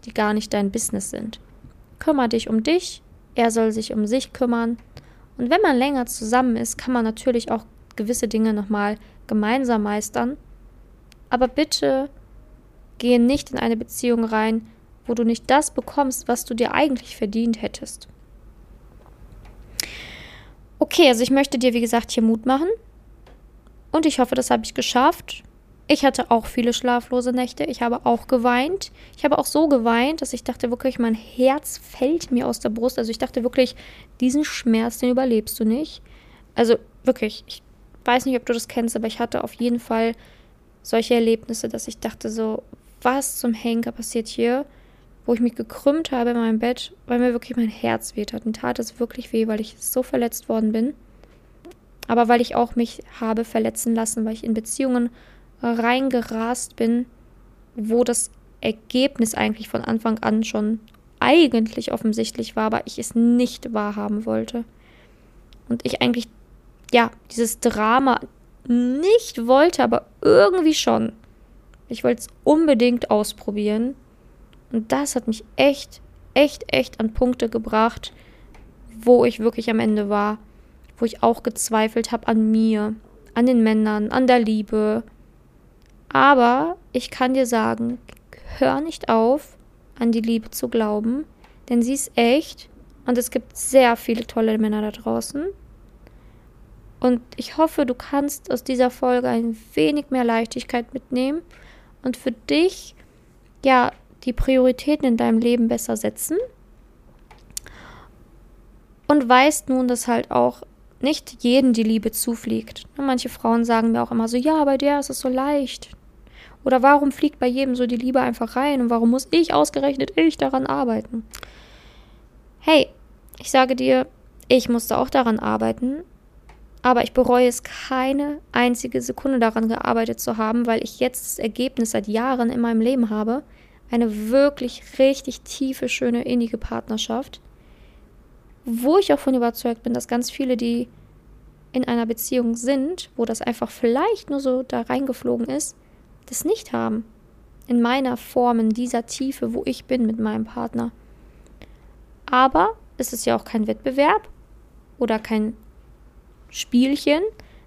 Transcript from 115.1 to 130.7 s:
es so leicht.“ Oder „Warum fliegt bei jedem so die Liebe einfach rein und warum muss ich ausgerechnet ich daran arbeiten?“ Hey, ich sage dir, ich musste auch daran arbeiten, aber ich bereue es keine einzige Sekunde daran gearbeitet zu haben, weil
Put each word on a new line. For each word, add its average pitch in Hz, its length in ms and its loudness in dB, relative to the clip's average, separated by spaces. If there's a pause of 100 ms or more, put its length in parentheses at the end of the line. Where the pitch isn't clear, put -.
es 262 80 -8
so 262 100 -4
leicht.“ 269 600 -2 (760)
Oder 254 200 2
„Warum 285 260 6
fliegt - 300 -2
bei 254 80 0
jedem 254 260 0
so 247 140 0
die 240 80 -2
Liebe 254 240 0
einfach 233 340 -4
rein 269 260 0
und 240 100 0
warum 233 200 4
muss 254 220 0
ich 320 200 2
ausgerechnet 277 640 0
ich 320 220 2
daran 262 280 0
arbeiten?“ 233 580 -4 (1400)
Hey, 311 300 4 (500)
ich - 100 -14
sage 262 240 4
dir, 254 320 2 (400)
ich 254 220 4
musste 233 300 -2
auch 254 120 -2
daran 233 300 2
arbeiten, 226 640 -2 (800)
aber 247 200 4
ich 226 100 -4
bereue 247 360 4
es - 160 -6
keine 277 760 -4 (140)
einzige 247 500 0
Sekunde 254 380 -2
daran 226 280 0
gearbeitet 226 520 -2
zu 233 160 -4
haben, 226 300 -2
weil 226 180 0